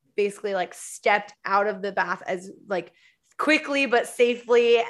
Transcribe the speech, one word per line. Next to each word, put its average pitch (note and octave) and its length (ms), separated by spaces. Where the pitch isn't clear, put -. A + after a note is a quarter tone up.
basically, G3+ 400
like, F3+ 200
stepped - 580
out G3+ 220
of G3 140
the G3 100
bath F#3 360
as, F#3 260
like, F#3 240
quickly C#4+ 480
but A#3 200
safely A#3+ 840